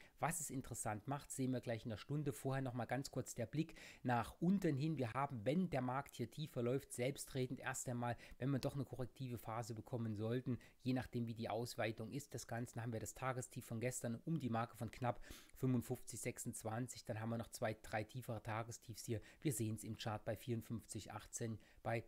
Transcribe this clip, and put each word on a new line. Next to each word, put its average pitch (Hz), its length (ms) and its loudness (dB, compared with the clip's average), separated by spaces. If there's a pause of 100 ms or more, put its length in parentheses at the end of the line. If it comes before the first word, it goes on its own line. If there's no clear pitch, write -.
(200)
Was 156 220 2
es - 80 -2
interessant 113 580 -2
macht, 139 240 -2
sehen 131 200 2
wir 123 100 2
gleich 113 240 0
in 127 60 -2
der 107 60 0
Stunde. 143 360 0
Vorher 135 280 0
nochmal 123 240 0
ganz 127 240 0
kurz - 240 -2
der 117 120 0
Blick 160 280 0 (300)
nach 120 380 4
unten 175 340 6
hin. 151 220 2
Wir 117 160 2
haben, 131 320 0
wenn 170 240 6
der 135 120 2
Markt 127 360 0
hier 117 120 0
tiefer 147 320 -2
läuft, 127 300 2
selbstredend 131 680 0
erst - 260 -2
einmal, 120 300 2 (220)
wenn 127 100 4
wir 135 100 6
doch 139 160 2
eine 135 80 2
korrektive 120 540 -4
Phase 113 360 -2
bekommen 110 440 0
sollten, 117 420 2 (220)
je 127 100 2
nachdem, 120 360 2
wie 117 60 -2
die 110 140 -2
Ausweitung 113 640 0
ist 143 220 -4
des 117 120 -4
Ganzen, 120 360 -2
haben 120 100 -2
wir 110 80 0
das - 160 -4
Tagestief 131 480 -2
von 117 160 -4
gestern 120 460 0
um 160 160 2
die 123 80 2
Marke 113 260 2
von 110 160 -4
knapp - 300 0 (340)
fünfundfünfzig 127 640 0
sechsundzwanzig. 117 880 -2
Dann 110 140 -2
haben 113 100 0
wir 117 80 0
noch 113 100 -4
zwei, - 340 -2
drei 110 220 0
tiefere 117 400 -6
Tagestiefs 113 640 -4
hier. 113 160 0 (200)
Wir - 120 2
sehen's 107 300 0
im 107 120 -4
Chart 107 300 -2
bei 113 100 0
vierundfünfzig 113 760 -4
achtzehn, 113 440 -4 (260)
bei 117 240 2